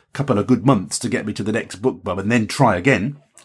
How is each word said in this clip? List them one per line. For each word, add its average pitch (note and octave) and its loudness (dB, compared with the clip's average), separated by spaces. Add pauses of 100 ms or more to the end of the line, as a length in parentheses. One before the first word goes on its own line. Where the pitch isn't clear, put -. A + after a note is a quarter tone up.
(140)
couple C#3+ 0
of G#2 0
good B2 2
months A#2+ 2
to A#2+ -4
get A#2 -2
me G#2+ -6
to - -6
the G#2 -2
next G#2+ -6
BookBub F#2+ -2
and G2 -2
then A#2 2
try A2+ 2
again, A#2 0 (240)